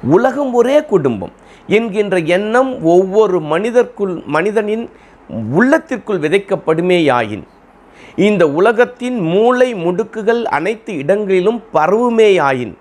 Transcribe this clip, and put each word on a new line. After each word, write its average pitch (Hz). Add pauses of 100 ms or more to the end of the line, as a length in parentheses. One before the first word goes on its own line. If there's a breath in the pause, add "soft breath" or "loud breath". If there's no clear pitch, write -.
உலகம் 254
ஒரே 240
குடும்பம் 127 (340 loud breath)
என்கின்ற 202 (120)
எண்ணம் 220 (160)
ஒவ்வொரு 185
மனிதர்க்குள், 202 (120)
மனிதனின் 208 (640 loud breath)
உள்ளத்திற்குள் 214
விதைக்கப்படுமேயாயின், 156 (720 loud breath)
இந்த 202
உலகத்தின் 240
மூலை 240
முடுக்குகள் 190
அனைத்து 214
இடங்களிலும் 185
பரவுமேயாயின் 170